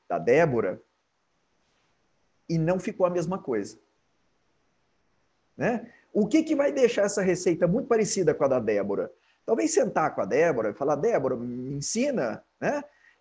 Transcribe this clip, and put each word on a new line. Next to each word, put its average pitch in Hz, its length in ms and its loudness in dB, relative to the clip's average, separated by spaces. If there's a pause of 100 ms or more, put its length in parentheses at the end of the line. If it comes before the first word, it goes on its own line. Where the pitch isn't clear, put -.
da 87 100 -2
Débora 117 640 2 (1700)
e 165 80 -2
não 165 220 0
ficou 190 260 -4
a 175 60 4
mesma 180 280 -4
coisa." 110 400 -6 (1800)
Né? 214 360 -4 (200)
O 208 140 2
que 311 180 2
que 311 100 -2
vai 277 160 2
deixar 262 320 2
essa 202 200 0
receita 180 440 2
muito 202 220 0
parecida 196 440 2
com 151 120 0
a 139 40 4
da 127 120 2
Débora? 101 500 -2 (340)
Talvez 311 280 0
sentar 190 420 2
com 131 60 -4
a 107 40 0
Débora 120 460 2
e 101 40 -6
falar, 147 220 -2
"Débora, 143 380 0
me 123 400 -8
ensina", 151 720 -4 (160)
né? 285 240 -4 (360)